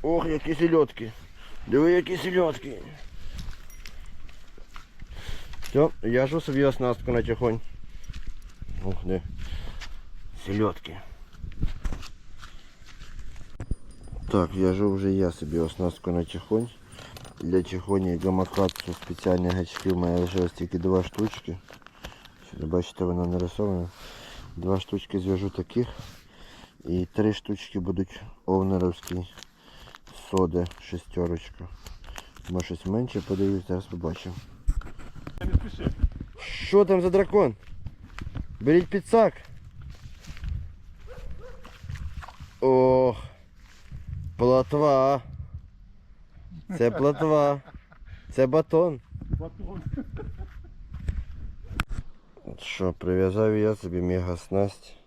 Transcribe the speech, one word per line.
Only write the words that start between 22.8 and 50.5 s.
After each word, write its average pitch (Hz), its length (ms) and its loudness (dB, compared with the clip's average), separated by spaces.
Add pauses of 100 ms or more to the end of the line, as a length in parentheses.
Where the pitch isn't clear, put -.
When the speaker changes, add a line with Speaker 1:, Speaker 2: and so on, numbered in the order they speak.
Speaker 1:
вона 87 220 2
нарисована. 90 640 0 (680)
Два 92 240 2
штучки 98 400 -4
зв'яжу 95 300 0
таких. 120 380 -2 (1000)
І 90 280 0
три 107 200 4
штучки - 460 -6
будуть 92 420 -4 (240)
овнеровські 92 840 2 (1000)
соди, 90 360 4 (160)
шестерочка. 85 840 -4 (840)
Може 90 160 -2
щось 85 200 -8
менше, 107 360 0
подивлюсь, 98 460 0
зараз 92 180 -2
побачимо. 87 500 -6 (1080)
Speaker 2:
Не - 120 0
спіши. - 380 0 (480)
Speaker 1:
Що - 460 4
там 185 160 6
за 185 80 4
дракон? 190 460 6 (1040)
Беріть 165 280 6
підсак. 202 460 6 (3250)
Ох, 127 640 6 (1120)
плотва. 135 840 6 (1600)
Це 117 140 6
плотва. 143 680 4 (720)
Це 131 160 6
батон. 160 540 4 (380)
Speaker 2:
Батон. 180 420 -10 (2750)